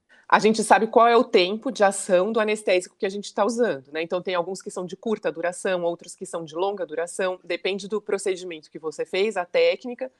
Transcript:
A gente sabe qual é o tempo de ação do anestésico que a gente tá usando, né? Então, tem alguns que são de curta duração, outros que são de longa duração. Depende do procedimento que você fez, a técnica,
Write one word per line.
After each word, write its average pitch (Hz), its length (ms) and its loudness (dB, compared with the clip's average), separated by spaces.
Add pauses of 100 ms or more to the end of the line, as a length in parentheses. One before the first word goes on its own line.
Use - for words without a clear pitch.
(320)
A 180 60 8
gente 214 260 4
sabe 208 220 6
qual 226 220 6
é 233 100 6
o 247 60 6
tempo 220 480 2
de 202 120 0
ação 196 480 2
do 226 80 0
anestésico 214 560 0
que - 120 -6
a - 20 -4
gente 202 240 -10
tá 220 100 0
usando, 202 480 -2
né? 160 120 -6
Então, 180 180 -4
tem 185 140 -4
alguns 175 260 -4
que - 80 -14
são 185 160 -8
de 175 100 -12
curta 208 360 -4
duração, 175 500 -4
outros 170 320 -6
que - 100 -18
são 170 220 -10
de 147 80 -16
longa 185 320 -4
duração. 175 580 -4
Depende 185 440 -6
do 208 120 -4
procedimento 180 720 -6
que - 80 -16
você 156 300 -8
fez, 202 280 -2
a 180 80 -2
técnica, 180 760 0